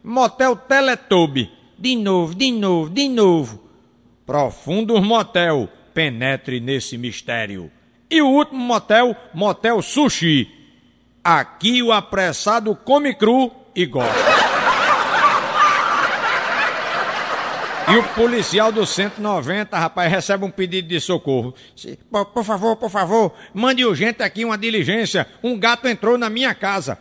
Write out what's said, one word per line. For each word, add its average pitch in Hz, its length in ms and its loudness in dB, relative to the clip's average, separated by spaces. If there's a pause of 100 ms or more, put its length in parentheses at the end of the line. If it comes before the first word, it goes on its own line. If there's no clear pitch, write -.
Motel 247 560 0
Teletubb, 185 920 2 (260)
de 247 200 -2
novo, 185 380 0
de 247 180 0
novo, 185 360 0
de 269 200 -2
novo. 170 600 2 (560)
Profundos 170 800 0
Motel, 175 680 0 (240)
penetre 131 680 -2
nesse 127 360 -6
mistério. 110 720 -8 (380)
E 320 140 4
o 277 60 4
último 269 320 2
motel, 233 540 2 (200)
Motel 202 480 0
Sushi. 165 680 2 (760)
Aqui 175 600 0
o 226 100 2
apressado 202 840 0
come 277 360 0
cru 233 400 2 (220)
e 180 100 0
gosta. 120 300 -2 (3750)
E 196 80 6
o 233 60 6 (120)
policial 220 560 2
do 214 160 -2
cento 202 320 -4
e - 20 -12
noventa, 202 580 -4
rapaz, 165 320 -2
recebe 196 340 -2
um 190 60 -6
pedido 185 380 -6
de 165 120 -4
socorro. 131 540 -2 (200)
Se, - 240 -16 (120)
"Por, 202 160 -2
por 233 180 -6
favor, 214 320 -2
por 226 120 -6
favor, 196 440 0 (200)
mande 247 320 0
urgente 220 380 0
aqui 208 220 -4
uma 220 120 -2
diligência. 202 680 -2 (160)
Um 240 160 -2
gato 233 300 0
entrou 233 280 2
na 233 140 -2
minha 240 240 -2
casa." 190 460 -4